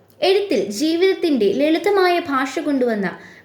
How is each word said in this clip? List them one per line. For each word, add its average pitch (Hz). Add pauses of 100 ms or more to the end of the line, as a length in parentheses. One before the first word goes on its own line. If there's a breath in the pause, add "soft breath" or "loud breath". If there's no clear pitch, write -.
(220)
എഴുത്തിൽ 359
ജീവിതത്തിന്റെ 320
ലളിതമായ 349
ഭാഷ 277
കൊണ്ടുവന്ന 240 (280 loud breath)